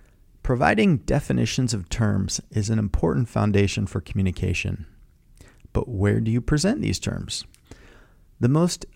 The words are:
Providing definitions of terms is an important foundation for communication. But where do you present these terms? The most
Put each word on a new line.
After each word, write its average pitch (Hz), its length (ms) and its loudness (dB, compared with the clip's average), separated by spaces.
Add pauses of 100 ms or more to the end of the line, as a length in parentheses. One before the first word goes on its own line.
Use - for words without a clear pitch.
(440)
Providing 165 540 4
definitions 123 760 0
of 95 160 -6
terms 101 520 0 (100)
is 107 180 -2
an 113 80 2
important 131 500 0
foundation 101 600 2
for - 140 -4
communication. 90 840 -2 (880)
But - 140 -2
where 104 320 2
do 113 100 0
you 120 120 2
present 151 400 0
these 101 180 -2
terms? 90 460 -8 (960)
The 117 80 2
most 165 360 0 (100)